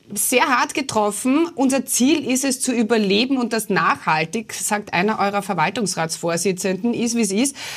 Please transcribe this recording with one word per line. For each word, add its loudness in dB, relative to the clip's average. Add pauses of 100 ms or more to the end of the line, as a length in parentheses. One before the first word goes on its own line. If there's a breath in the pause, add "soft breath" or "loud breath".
(140)
sehr 2
hart 0
getroffen. 0
„Unser 2
Ziel 2
ist 0
es, -2
zu -2
überleben 2
und -2
das -4
nachhaltig“, 0
sagt -4
einer 2
eurer 0
Verwaltungsratsvorsitzenden, -2
ist, -2
wie 2
es 0
ist. 0 (200 loud breath)